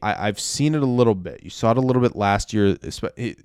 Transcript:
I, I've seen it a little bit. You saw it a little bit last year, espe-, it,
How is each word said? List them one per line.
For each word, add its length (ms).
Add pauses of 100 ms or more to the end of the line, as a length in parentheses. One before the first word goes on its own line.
I, 260
I've 140
seen 340
it 80
a 20
little 300
bit. 260
You 80
saw 220
it 60
a 40
little 200
bit 160
last 340
year, 240
espe-, 400
it, 300